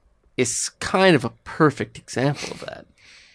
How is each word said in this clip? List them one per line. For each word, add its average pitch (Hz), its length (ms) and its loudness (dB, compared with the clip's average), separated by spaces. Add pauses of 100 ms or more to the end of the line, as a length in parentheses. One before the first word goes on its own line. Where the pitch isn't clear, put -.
(380)
is - 320 -2 (100)
kind 185 360 4
of 123 100 2
a 117 40 -2 (140)
perfect 127 540 0
example - 540 -4
of - 100 -14
that, - 240 -14 (500)